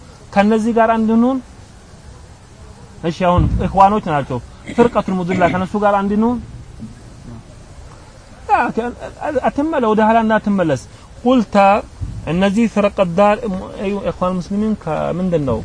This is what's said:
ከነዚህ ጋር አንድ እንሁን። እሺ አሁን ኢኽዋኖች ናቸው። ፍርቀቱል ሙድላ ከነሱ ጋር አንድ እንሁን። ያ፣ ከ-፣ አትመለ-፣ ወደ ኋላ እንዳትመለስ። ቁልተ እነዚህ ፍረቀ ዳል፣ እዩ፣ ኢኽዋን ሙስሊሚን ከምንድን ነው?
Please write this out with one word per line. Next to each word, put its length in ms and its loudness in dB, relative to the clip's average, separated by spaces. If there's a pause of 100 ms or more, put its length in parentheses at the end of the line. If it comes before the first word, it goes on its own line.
(320)
ከነዚህ 420 2
ጋር 180 4
አንድ 200 0
እንሁን። 260 4 (1700)
እሺ 200 -4
አሁን 200 4 (180)
ኢኽዋኖች 460 4
ናቸው። 300 -2 (300)
ፍርቀቱል 480 0
ሙድላ 340 0
ከነሱ 280 -2
ጋር 180 2
አንድ 180 0
እንሁን። 240 2 (2000)
ያ፣ 100 4 (120)
ከ-፣ 240 -4 (480)
አትመለ-፣ 460 0
ወደ 160 2
ኋላ 160 4
እንዳትመለስ። 600 0 (360)
ቁልተ 380 2 (720)
እነዚህ 420 2
ፍረቀ 280 0 (140)
ዳል፣ 260 4 (420)
እዩ፣ 140 -4 (120)
ኢኽዋን 280 -2
ሙስሊሚን 440 -2
ከምንድን 680 -2
ነው? 200 -2